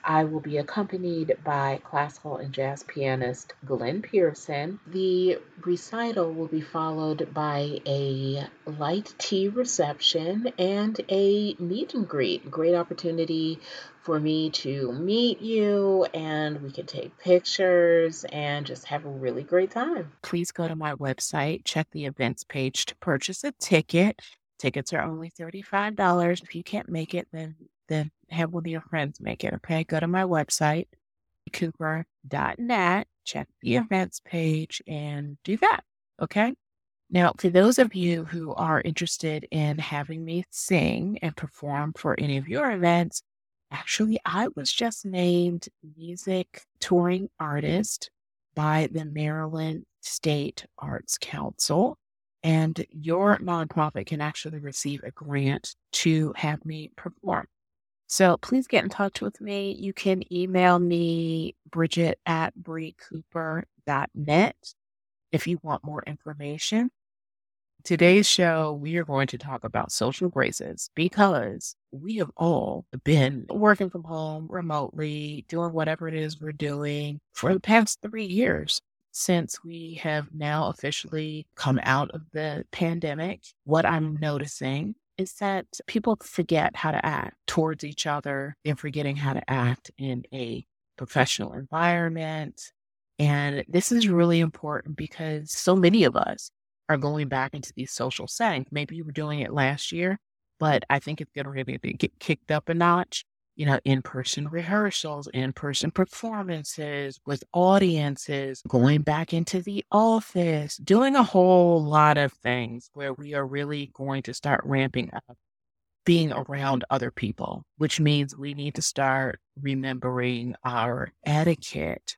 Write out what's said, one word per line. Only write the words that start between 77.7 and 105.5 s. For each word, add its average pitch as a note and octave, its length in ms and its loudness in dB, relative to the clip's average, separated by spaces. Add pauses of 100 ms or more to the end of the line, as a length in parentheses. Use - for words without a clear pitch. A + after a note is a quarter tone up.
three G#3+ 240 -8
years F3+ 540 0 (320)
since - 520 0
we E3 380 -12
have D3+ 320 -2
now D3+ 340 -2
officially D#3 840 -6
come C3 300 0
out C3+ 260 0
of D#3 120 -10 (100)
the D3+ 400 -6
pandemic. E3 720 -4 (200)
What D#3 240 2
I'm D#3 340 0
noticing D3 760 -4 (220)
is F#3+ 160 -4
that G3 320 -4 (200)
people A3 360 0
forget - 520 0
how D#3+ 160 -2
to - 140 0
act D3 320 -4 (100)
towards D#3+ 380 0
each D3 220 -6
other C#3+ 580 -4
and D3+ 140 -2
forgetting C#3+ 380 -4
how C#3 180 0
to - 160 -6
act B2 480 0
in B2+ 240 -4 (100)
a B2+ 320 -8 (320)
professional - 560 0
environment. D#3+ 1200 -2 (460)
And C#3+ 500 2
this F3 240 2
is A3+ 160 4
really E3+ 320 6
important D#3 560 -4
because D#3 560 -8
so F#3 240 4
many F#3 280 8
of A#2+ 120 6
us - 340 -2 (380)
are D3+ 80 4
going D3 320 -2
back C3 240 -2
into C3+ 240 -12
these C3 160 -10
social - 360 -6
settings. F3 420 -2
Maybe D3 260 -6
you E3 80 -10
were D3+ 80 -10
doing D3+ 280 -4
it A2+ 120 -4
last C#3+ 400 0
year, F3+ 260 -2 (400)
but D3+ 300 4
I C#3+ 120 4
think D3+ 200 -8
it's D3 160 -12
gonna C#3 140 -6
really C3 260 -6
be - 160 -6
get - 260 -2
kicked - 320 -4
up D3+ 200 0
a E3 40 0
notch, F3 520 2 (300)
you D3+ 100 -2
know, C#3 180 6
in-person C3+ 640 0
rehearsals, E3 840 -2
in-person C3+ 560 -2